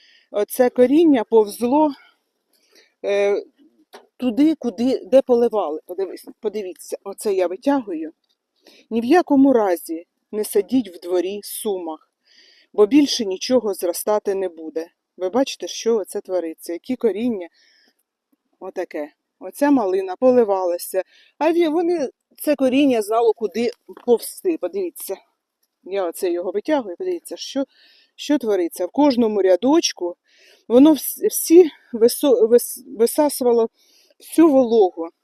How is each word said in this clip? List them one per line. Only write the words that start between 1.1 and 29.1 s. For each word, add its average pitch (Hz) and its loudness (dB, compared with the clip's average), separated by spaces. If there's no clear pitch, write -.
повзло, 233 2
е, 202 0
туди, 277 2
куди, 240 -4
де 254 4
поливали. 214 0
Подивись-, 185 -10
подивіться, 196 -10
оце 202 -6
я 180 0
витягую. 190 -4
Ні 226 -2
в 233 -6
якому 277 4
разі 180 -2
не 214 -6
садіть 214 -2
в - -20
дворі 185 -4
сумах, 175 -10
бо 208 4
більше 262 2
нічого 202 -2
зростати 196 -4
не 190 -4
буде. 160 -10
Ви 185 -4
бачите, 233 -4
що 226 -2
оце 202 -8
твориться, 170 -8
які 247 -8
коріння. 208 -4
Отаке. 175 -10
Оця 277 -2
малина 190 0
поливалася. 190 0
А 311 0
ві-, 330 2
вони, 330 -2
це 294 -2
коріння 262 2
знало, 220 0
куди 226 -4
повсти. 202 -2
Подивіться. 180 -8
Я 190 -6
оце 170 -4
його 175 -4
витягую, 214 -4
подивіться, 180 -8
що, - -6
що - -2
твориться. 185 -2
В 175 -6
кожному 233 0